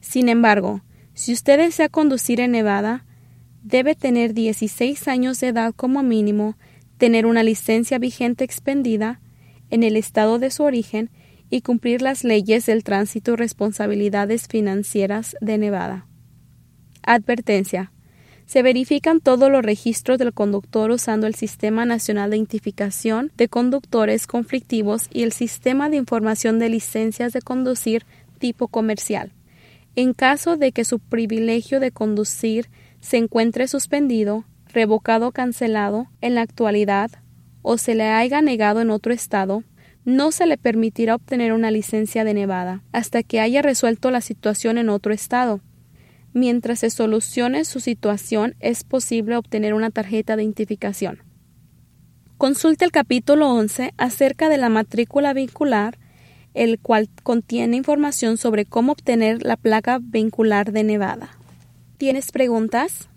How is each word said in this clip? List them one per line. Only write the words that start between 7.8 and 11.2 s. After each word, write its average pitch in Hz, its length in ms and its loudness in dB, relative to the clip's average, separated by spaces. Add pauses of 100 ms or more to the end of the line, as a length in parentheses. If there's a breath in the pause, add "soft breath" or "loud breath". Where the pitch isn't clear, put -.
vigente 240 460 -2
expendida 247 760 -2 (480 soft breath)
en 226 140 2
el 214 140 2
estado 220 420 2
de 262 120 -2
su - 120 -2
origen 233 480 -2 (400 soft breath)